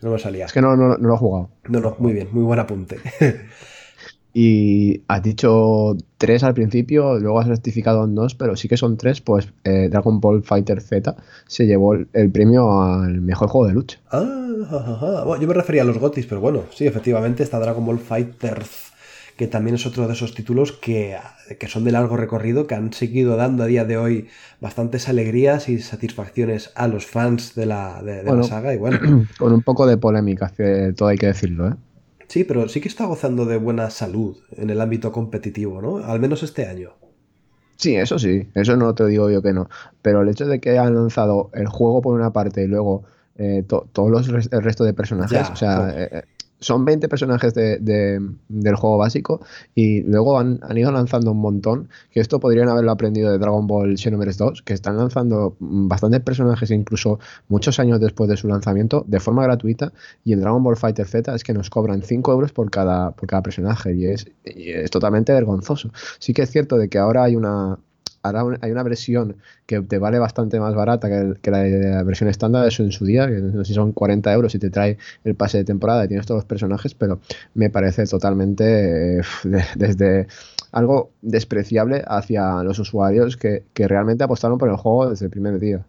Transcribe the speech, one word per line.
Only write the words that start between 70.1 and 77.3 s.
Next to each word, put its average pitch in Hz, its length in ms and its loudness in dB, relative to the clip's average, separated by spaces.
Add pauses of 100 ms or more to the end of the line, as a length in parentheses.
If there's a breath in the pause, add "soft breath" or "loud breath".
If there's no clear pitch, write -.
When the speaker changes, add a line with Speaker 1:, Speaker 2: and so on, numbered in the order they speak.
Speaker 2:
bastante 113 420 -2
más 107 140 -2
barata 107 340 0
que 101 80 0
el, 98 240 -2
que 101 100 -2
la, 98 140 2
la 98 400 2
versión 95 240 0
estándar, 117 400 2
eso 113 160 -2
en 98 80 0
su 101 120 -6
día, 123 220 2
que 123 80 -2
no 98 300 -2
sé 92 40 -8
si 104 60 -2
son 104 180 2
cuarenta 101 400 0
euros 113 220 2
y 104 60 -2
te 98 100 -2
trae 101 260 0 (280 loud breath)
el 107 100 -2
pase 101 240 0
de 98 60 0
temporada 104 400 0
y 95 40 -2
tienes 101 180 -4
todos 113 120 -2
los 104 60 -4
personajes, 101 500 -4
pero 95 240 -2 (360 loud breath)